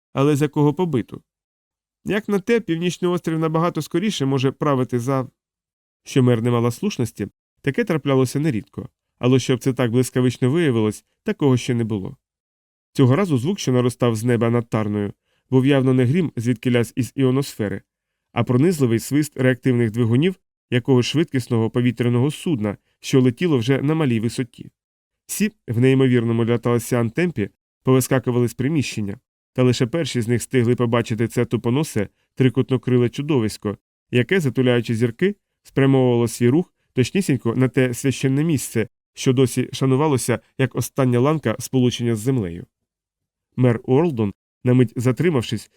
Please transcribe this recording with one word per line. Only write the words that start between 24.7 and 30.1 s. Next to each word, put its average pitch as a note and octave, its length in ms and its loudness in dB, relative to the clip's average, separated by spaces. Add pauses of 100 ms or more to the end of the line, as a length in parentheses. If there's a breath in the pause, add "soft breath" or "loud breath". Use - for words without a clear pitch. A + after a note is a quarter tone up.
Всі G#3 260 -4 (160)
в A#2 120 -2
неймовірному B2 640 2
для A#2 120 0
таласіан A#2+ 520 0
темпі D#3 400 -4 (340)
повискакували B2+ 640 2
з A2+ 60 -6
приміщення, B2 680 -4 (340)
та B2+ 100 0
лише B2+ 240 2
перші C3 340 -4